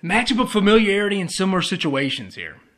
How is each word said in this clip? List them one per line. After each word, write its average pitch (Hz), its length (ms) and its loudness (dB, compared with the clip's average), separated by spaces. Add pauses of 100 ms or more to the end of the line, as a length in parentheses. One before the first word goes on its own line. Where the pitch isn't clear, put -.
Matchup 226 380 0
of 208 100 0
familiarity 202 680 2
in 175 80 -4
similar 190 340 0
situations 135 720 -4
here. 80 220 -14 (220)